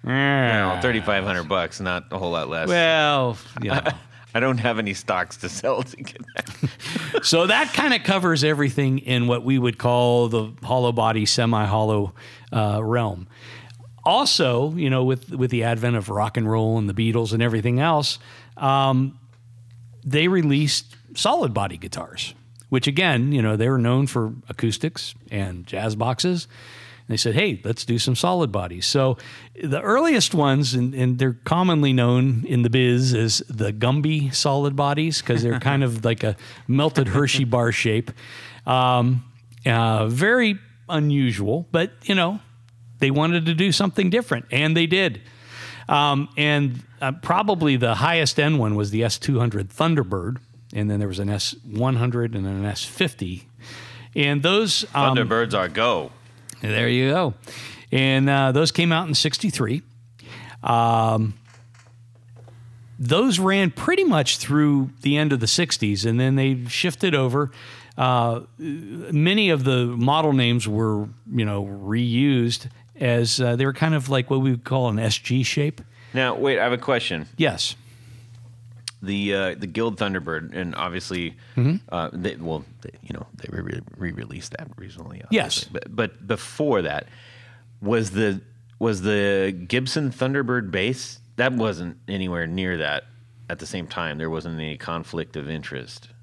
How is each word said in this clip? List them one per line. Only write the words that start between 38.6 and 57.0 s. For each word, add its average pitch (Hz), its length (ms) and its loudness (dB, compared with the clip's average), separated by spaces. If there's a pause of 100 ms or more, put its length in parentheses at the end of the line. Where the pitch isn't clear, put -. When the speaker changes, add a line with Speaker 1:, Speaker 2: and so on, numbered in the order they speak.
Speaker 2:
Um, 127 600 2 (400)
uh, 113 420 4
very 202 500 4 (300)
unusual, 143 840 2
but, 170 180 2 (120)
you 202 120 0
know, 190 240 0 (600)
they 135 120 4
wanted 160 360 2
to 170 60 2
do 175 200 2
something 196 360 2
different, 202 400 0
and 156 280 2
they 170 100 2
did. 175 320 0 (680)
Um, 143 480 2
and, 143 440 2 (200)
uh, 135 100 -2 (100)
probably 175 540 2
the 117 200 2
highest 151 440 2
end 151 200 4
one 107 160 2
was 104 160 -2
the 110 120 0
S 117 160 -2
two 135 200 0
hundred 101 320 -2
Thunderbird, 123 680 0 (360)
and 104 160 -2
then 104 100 0
there 104 100 -2
was 92 100 -6
an 101 100 -2
S 101 240 -4 (160)
one 120 280 0
hundred 120 360 -2
and 95 140 -4
an 98 160 -4
S 104 220 -4
fifty. 92 640 -6 (680)
And 143 260 2
those, 196 440 2 (100)
um, 135 220 4
Speaker 1:
Thunderbirds 113 360 0
are 95 140 0
go. 90 420 0 (520)
Speaker 2:
There 110 260 0
you 127 220 2